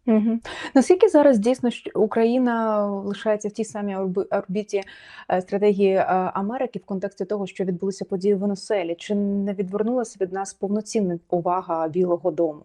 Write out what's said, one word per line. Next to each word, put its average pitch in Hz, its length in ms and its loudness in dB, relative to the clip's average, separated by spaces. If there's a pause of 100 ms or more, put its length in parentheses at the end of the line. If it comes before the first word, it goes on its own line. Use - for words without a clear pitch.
Мгм. 220 360 2 (320)
Наскільки 370 360 6
зараз 285 300 6
дійсно 247 300 0
щ-, - 260 -8
Україна 226 920 2
лишається 202 600 -2
в 202 40 -4
тій 214 140 -4
самій 202 300 -6
орби-, 190 360 -2
орбіті, 196 520 -4 (480)
е, 185 100 2
стратегії, 196 520 2
е, 185 400 2
Америки 214 460 -4
в - 60 -12
контексті 196 400 -6
того, 202 220 -4
що 190 160 -8
відбулися 190 420 -4
події 196 300 0
в 185 40 -2
Венесуелі? 190 560 -2
Чи 208 200 -6
не 202 380 0
відвернулася 214 680 -4
від 185 120 -2
нас 196 200 -8
повноцінна 202 680 -2 (100)
увага 175 580 -2
Білого 175 440 0
Дому? 156 340 -2